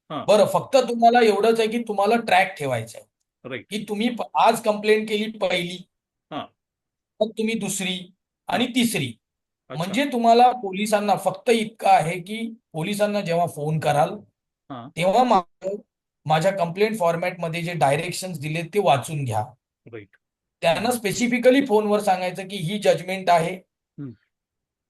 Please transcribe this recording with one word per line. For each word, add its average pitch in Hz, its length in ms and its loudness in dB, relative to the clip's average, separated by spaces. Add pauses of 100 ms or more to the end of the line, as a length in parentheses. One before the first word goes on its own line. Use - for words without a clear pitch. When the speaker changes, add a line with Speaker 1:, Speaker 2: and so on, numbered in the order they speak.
(100)
Speaker 1:
हा. 139 140 -8
Speaker 2:
बरं, 196 220 6
फक्त - 300 0
तुम्हाला 240 440 4
एवढंच 226 400 4
आहे 220 80 2
की 240 140 -4
तुम्हाला 208 340 0
ट्रॅक 190 420 2
ठेवायचा 123 400 -6
आहे - 100 -20 (400)
Speaker 1:
राईट. 127 220 -10
Speaker 2:
की 214 180 -6
तुम्ही 214 200 -2
प-, 226 260 -8
आज 220 280 2
कंप्लेंट 214 460 0
केली 220 300 -4
पहिली, 180 460 -4 (460)
Speaker 1:
हा. 143 160 -10 (720)
Speaker 2:
मग 220 100 0
तुम्ही 220 240 -2
दुसरी 185 580 -6 (360)
आणि 202 160 0
Speaker 1:
हा. 247 100 -8
Speaker 2:
तिसरी. 202 380 0 (580)
Speaker 1:
अच्छा. 151 140 -4
Speaker 2:
म्हणजे 202 200 -2
तुम्हाला 240 460 6
पोलिसांना 208 680 -2
फक्त 185 340 -2
इतकं 220 380 0
आहे 175 320 4
की 226 340 -10 (180)
पोलिसांना 202 480 -2
जेव्हा 165 260 0
फोन 156 340 -4
कराल 143 300 2 (600)
Speaker 1:
हा. 123 260 -14
Speaker 2:
तेव्हा 190 280 2
मा-, 196 520 -2 (500)
माझ्या 160 260 2
कंप्लेंट 196 460 -2
फॉर्मॅटमध्ये 170 640 -2
जे 175 120 -4
डायरेक्शन्स 165 640 -2
दिले 151 240 -6
ते 165 160 -4
वाचून 147 460 0
घ्या. 110 220 -4 (460)
Speaker 1:
Right. 104 160 -16 (520)
Speaker 2:
त्यांना 165 300 0
स्पेसिफिकली 247 760 2
फोनवर 208 340 2
सांगायचं 185 480 -2
की 202 80 -10
ही 185 220 -4
जजमेंट 185 520 0
आहे, 175 240 2
Speaker 1:
हम्म. - 560 -18 (800)